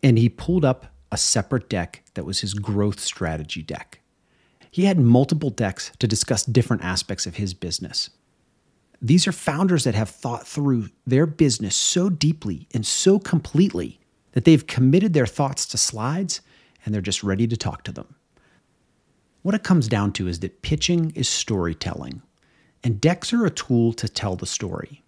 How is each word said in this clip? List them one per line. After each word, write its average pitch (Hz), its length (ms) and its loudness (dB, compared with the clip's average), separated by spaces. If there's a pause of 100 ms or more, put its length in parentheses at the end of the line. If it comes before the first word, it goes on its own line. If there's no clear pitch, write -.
and 127 160 6
he 117 120 6
pulled 175 340 -2
up 131 220 0 (260)
a - 60 -6
separate - 500 -2
deck - 360 -6 (100)
that 82 100 -10
was 95 160 -6
his 98 140 -6
growth 104 480 -2
strategy 80 600 -6
deck. - 380 -14 (720)
He 185 140 2
had 196 120 4
multiple 135 520 4
decks - 500 -6
to 120 80 0
discuss 110 380 -2
different 113 400 2
aspects 90 420 -6
of 87 80 -12
his 95 180 -4
business. - 560 -8 (920)
These 160 260 4
are 190 60 -2
founders 165 500 0
that 113 120 0
have 107 140 0
thought - 380 -8
through 135 420 0 (160)
their 131 200 4
business 139 500 0
so 180 340 0
deeply 151 640 -2
and 110 120 -2
so - 340 4
completely - 800 0 (340)
that 117 120 0
they've 165 220 6
committed 170 460 4
their 135 120 4
thoughts 139 400 -4
to - 120 -6
slides 147 640 -4 (440)
and 107 80 -2
they're 104 80 0
just 95 220 -4
ready 101 240 2
to 117 100 -2
talk - 260 -6
to - 80 -10
them. - 240 -16 (1300)
What 196 140 0
it 208 80 -4
comes 156 240 4
down 104 260 2
to 92 140 -4
is 85 140 -4
that 90 200 -10
pitching 160 540 0
is 139 120 -4
storytelling, 78 960 -4 (600)
and 107 180 -2
decks 175 320 0
are 233 120 2
a 165 40 2
tool 117 440 0
to - 140 -6
tell - 280 -4
the 90 100 -8
story. - 640 -8